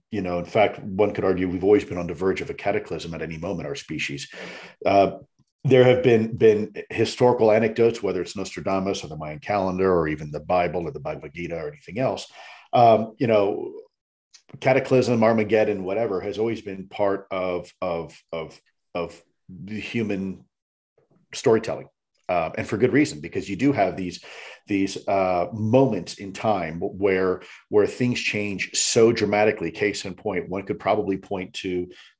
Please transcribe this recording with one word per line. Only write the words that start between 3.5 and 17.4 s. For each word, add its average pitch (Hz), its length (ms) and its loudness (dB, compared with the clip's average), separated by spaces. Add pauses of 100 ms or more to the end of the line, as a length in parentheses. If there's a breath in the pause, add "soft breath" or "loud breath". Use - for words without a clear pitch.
our 71 60 -6
species. 71 540 -8 (560 loud breath)
Uh, 95 340 4 (460)
there 127 200 8
have 127 180 6
been, 113 340 2
been 104 380 4 (160)
historical 117 640 2
anecdotes, 113 500 2
whether 92 180 -2
it's - 160 -8
Nostradamus 95 680 -4
or 73 40 -14
the 76 80 -12
Mayan 76 220 -10
calendar 95 560 0
or 80 140 2
even 76 220 -6
the 73 100 -8
Bible 87 420 0
or 78 80 -6
the 71 100 -12
Bhagavad 76 320 -10
Gita 85 240 -10
or 78 120 -8
anything 87 300 -14
else. 117 280 -4 (460 loud breath)
Um, 113 460 6
you 127 100 0
know, 101 440 2 (880)
cataclysm, 127 600 2
Armageddon, 107 640 2
whatever, 101 360 -2
has 101 180 -6
always 113 240 -2
been 95 260 -12
part 98 420 -2
of, 92 500 -4